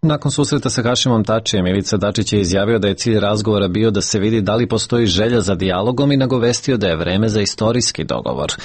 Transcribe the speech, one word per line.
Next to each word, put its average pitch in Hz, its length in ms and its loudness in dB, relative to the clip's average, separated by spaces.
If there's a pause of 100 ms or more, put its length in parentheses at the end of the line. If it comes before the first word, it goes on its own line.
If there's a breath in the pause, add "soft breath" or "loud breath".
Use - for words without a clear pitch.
Nakon 151 260 0
susreta 139 380 0
sa 117 140 -2
Hašimom 120 400 2
Tačijem, 110 440 0
Ivica 95 300 0
Dačić 101 360 0
je 104 80 4
izjavio 98 380 2
da 101 80 0
je 98 80 0
cilj 110 240 0
razgovora 104 480 0
bio 107 240 2
da 98 100 0
se 104 180 -2
vidi 110 220 2
da 101 140 0
li 117 120 0
postoji 120 380 0
želja 107 360 2
za 95 140 0
dijalogom 104 560 0
i 139 60 2
nagovestio 123 600 0
da 101 100 0
je 82 80 2
vreme 92 340 0
za 107 120 0
istorijski 110 600 -2
dogovor. 62 480 -4 (140 loud breath)